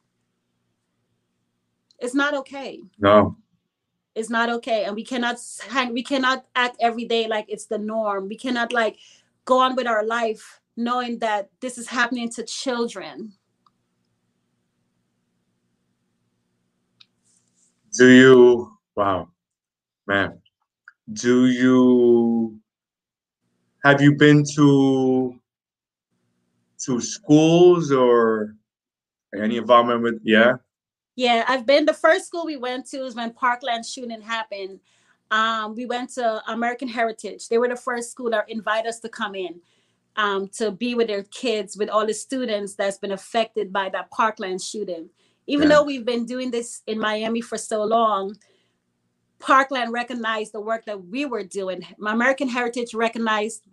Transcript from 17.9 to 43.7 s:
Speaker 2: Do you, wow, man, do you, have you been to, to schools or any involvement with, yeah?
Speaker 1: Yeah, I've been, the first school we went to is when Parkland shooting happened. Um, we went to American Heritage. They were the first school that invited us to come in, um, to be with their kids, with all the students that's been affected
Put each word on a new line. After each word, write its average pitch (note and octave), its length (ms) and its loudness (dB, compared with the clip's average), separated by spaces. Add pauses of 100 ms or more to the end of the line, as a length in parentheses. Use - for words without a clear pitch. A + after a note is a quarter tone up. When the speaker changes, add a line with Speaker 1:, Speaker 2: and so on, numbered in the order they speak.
Speaker 2:
Do B2+ 100 10
you, B2+ 720 8 (180)
wow, G2 320 -2 (800)
man, G2 340 -2 (720)
do B2 340 4
you, A#2+ 1120 4 (1300)
have C#3 160 4
you C#3+ 140 6
been D3 300 6 (100)
to, C3 840 2 (1500)
to B2 160 -2
schools E3 920 4
or A#2 640 2 (840)
any A2 200 -2
involvement A#2+ 440 4
with, A2+ 220 -4
yeah? A2 300 6 (600)
Speaker 1:
Yeah, A#3+ 300 0
I've B3+ 200 -2
been, C#4+ 180 4
the D4+ 80 2
first E4+ 340 2
school E4 200 -10
we D#4 100 -8
went B3 300 -8
to C4 180 -10
is B3+ 100 -12
when A#3 200 -10
Parkland B3 500 -4
shooting A#3 380 -14
happened. G3+ 580 -10 (500)
Um, A3 440 -2
we A#3+ 100 -10
went B3 300 -6
to A3 360 -2
American A#3+ 380 -4
Heritage. A3 600 -6
They A#3 100 0
were B3 100 2
the B3 80 -6
first A#3+ 340 -8
school A#3+ 200 -8
that G#3+ 180 -2
invited A3 400 -4
us A3+ 120 -8
to A3+ 100 -14
come G#3 240 -8
in, F3 260 -10 (560)
um, G3 400 -2
to A3 140 -4
be A#3+ 240 -6
with A3+ 140 0
their G3+ 160 -6
kids, G#3+ 520 -6
with G#3 140 -2
all G#3+ 160 0
the G#3+ 80 -2
students G#3+ 600 -6
that's G3 220 -4
been G3 160 -8
affected G#3 580 -4